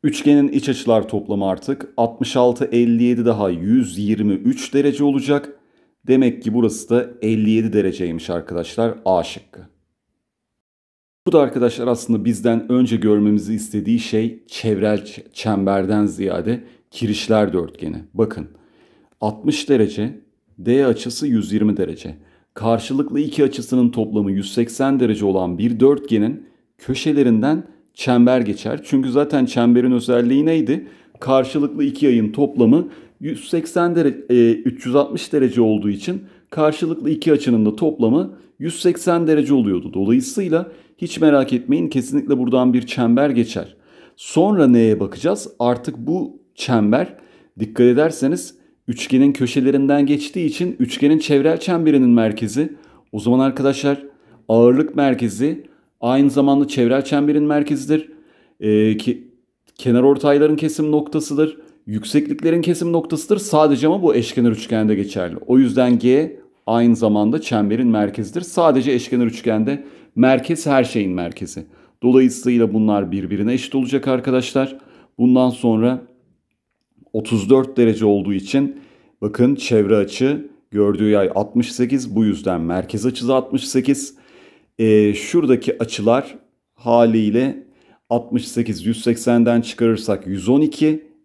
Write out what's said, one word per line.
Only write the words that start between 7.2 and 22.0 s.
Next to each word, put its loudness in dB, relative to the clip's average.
elli 0
yedi 0
dereceymiş -2
arkadaşlar -4
A 2
şıkkı. -16
Bu 0
da 6
arkadaşlar 0
aslında -2
bizden 0
önce 2
görmemizi 2
istediği -2
şey -4
çevrel -2
ç-, -12
çemberden 0
ziyade -4
kirişler -2
dörtgeni. -6
Bakın -4
altmış -4
derece, -2
D 0
açısı -4
yüz -2
yirmi 0
derece. -8